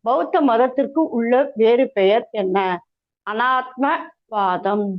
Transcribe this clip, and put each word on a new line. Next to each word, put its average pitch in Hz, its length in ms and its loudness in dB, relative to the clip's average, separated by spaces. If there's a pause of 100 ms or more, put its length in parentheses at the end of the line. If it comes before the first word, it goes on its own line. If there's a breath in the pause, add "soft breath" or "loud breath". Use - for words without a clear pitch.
பௌத்த 320 400 0
மதத்திற்கு 262 680 0
உள்ள 247 460 0
வேறு 240 400 2
பெயர் 208 360 2
என்ன? 190 540 -2 (460)
அனாத்மவாதம். 226 1600 -2 (120)